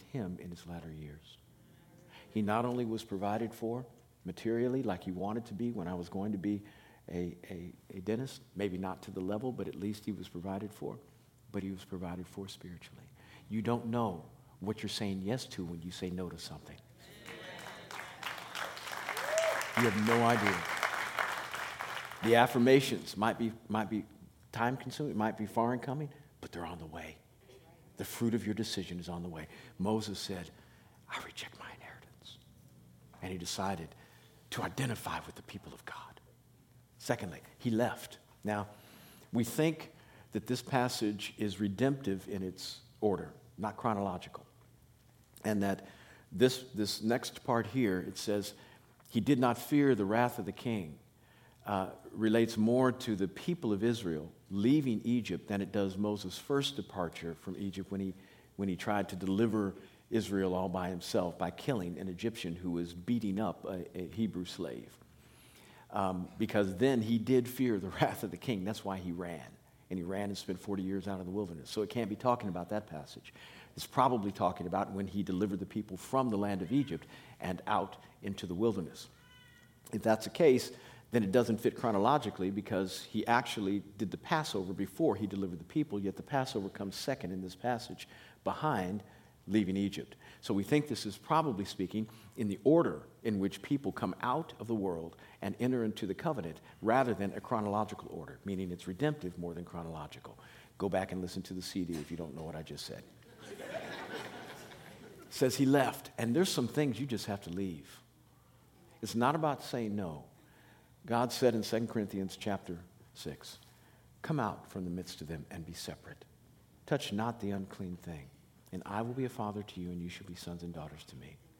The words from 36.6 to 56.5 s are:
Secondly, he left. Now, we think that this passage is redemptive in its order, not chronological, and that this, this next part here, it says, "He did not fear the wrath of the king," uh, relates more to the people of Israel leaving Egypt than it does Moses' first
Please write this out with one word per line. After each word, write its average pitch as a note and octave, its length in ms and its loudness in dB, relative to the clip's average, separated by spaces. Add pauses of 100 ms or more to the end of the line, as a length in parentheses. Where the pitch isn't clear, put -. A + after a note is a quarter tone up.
Secondly, G#2 420 -4 (180)
he - 100 -2
left. A2+ 500 0 (260)
Now, G#2 240 0 (640)
we A#2+ 100 2
think D#3+ 480 2 (400)
that - 160 -4
this B2 160 0
passage A#2+ 760 0
is G2+ 200 0
redemptive G#2 680 2
in F#2+ 160 -4
its - 340 -8 (220)
order, F2+ 320 2 (260)
not G#2 180 -4
chronological, G2+ 720 -2 (960)
and G#2 200 2
that G2 240 0 (420)
this, B2 340 6 (100)
this G#2 280 -2
next A#2 420 0
part A#2 220 2
here, G2+ 400 2
it F#2+ 100 -8
says, G#2 380 -2 (540)
"He A#2 120 2
did B2+ 180 6
not B2 200 4
fear C#3+ 360 6
the G#2 100 2
wrath A#2 340 4
of G2 80 -4
the G2 60 -2
king," F#2+ 460 -4 (680)
uh, F#2+ 220 2 (240)
relates A2 440 4
more B2 360 6
to A#2 240 -2
the F#2 120 2
people D3+ 440 0
of G2 100 2
Israel F2 480 0 (200)
leaving A#2+ 520 4
Egypt A#2 460 0
than G2+ 120 2
it F#2+ 120 -2
does G2 240 2
Moses' G#2 420 -2
first C#3 380 0